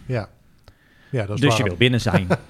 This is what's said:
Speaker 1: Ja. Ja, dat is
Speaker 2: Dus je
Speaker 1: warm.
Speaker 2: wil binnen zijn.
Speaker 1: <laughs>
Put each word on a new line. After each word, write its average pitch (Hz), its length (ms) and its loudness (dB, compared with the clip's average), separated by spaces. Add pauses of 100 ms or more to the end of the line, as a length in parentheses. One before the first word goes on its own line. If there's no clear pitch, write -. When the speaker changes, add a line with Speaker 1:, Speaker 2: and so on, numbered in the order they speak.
Speaker 1:
Ja. 117 220 -6 (840)
Ja, 113 160 -4
dat 101 100 -6
is - 40 -4
Speaker 2:
Dus 143 120 4
je 110 40 2
Speaker 1:
warm. 110 120 0
Speaker 2:
wil 90 100 -4
binnen 123 220 2
zijn. 95 300 0
Speaker 1:
<laughs> 95 60 2 (140)